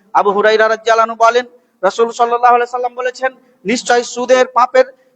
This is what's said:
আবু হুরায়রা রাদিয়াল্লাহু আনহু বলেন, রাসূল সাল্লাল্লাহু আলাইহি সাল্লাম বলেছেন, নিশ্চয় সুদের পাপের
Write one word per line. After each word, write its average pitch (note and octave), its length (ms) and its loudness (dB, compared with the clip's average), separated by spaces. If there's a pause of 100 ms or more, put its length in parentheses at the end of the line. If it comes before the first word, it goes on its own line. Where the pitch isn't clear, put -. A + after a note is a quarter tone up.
(140)
আবু F#3 180 2
হুরায়রা G#3+ 360 2
রাদিয়াল্লাহু A3+ 440 0
আনহু A3+ 180 2
বলেন, A#3+ 160 0 (360)
রাসূল A#3 300 -2
সাল্লাল্লাহু A#3+ 440 0
আলাইহি A#3+ 160 -2
সাল্লাম B3 240 -6
বলেছেন, B3+ 380 -6 (320)
নিশ্চয় A#3+ 380 -2
সুদের B3 440 0
পাপের B3+ 380 0 (300)